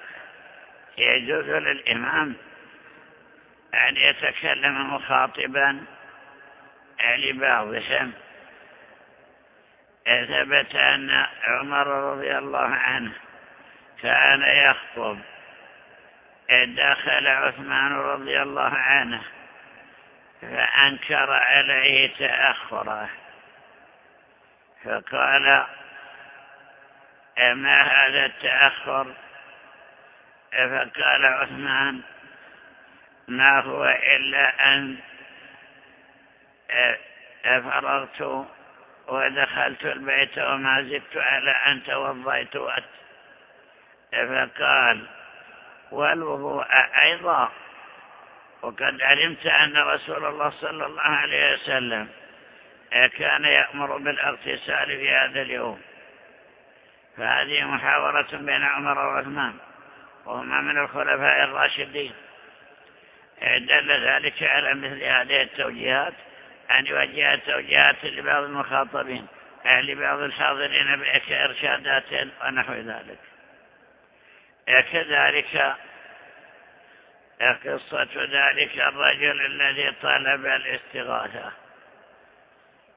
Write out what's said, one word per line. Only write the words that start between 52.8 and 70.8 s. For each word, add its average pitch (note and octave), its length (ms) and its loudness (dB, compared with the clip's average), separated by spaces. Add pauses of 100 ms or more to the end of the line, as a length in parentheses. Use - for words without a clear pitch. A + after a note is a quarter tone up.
كان D3 260 0
يأمر C#3+ 520 2
بالاغتسال C#3 920 -4
في C#3 240 -4
هذا C3 320 2
اليوم." A#2+ 380 -6 (1400)
فهذه C#3 480 0
محاورة C#3+ 680 0
بين C#3+ 300 -2
عمر C#3+ 360 -2
وعثمان، C#3 600 -4 (640)
وهما B2+ 360 -6
من D3 180 -2
الخلفاء C#3 680 2
الراشدين، C#3 680 -4 (1300)
دل C3 480 0
ذلك C#3 520 0
على C#3+ 320 0
مثل C#3 280 -8
هذه C3 400 0
التوجيهات. C3 720 -4 (560)
أن C3 160 4
يوجه C#3+ 500 0
توجيهات C#3 680 2
لبعض C#3+ 380 -2
المخاطبين، C3+ 840 -4 (400)
أي B2+ 160 4
لبعض C#3 360 -4
الحاضرين C#3 800 0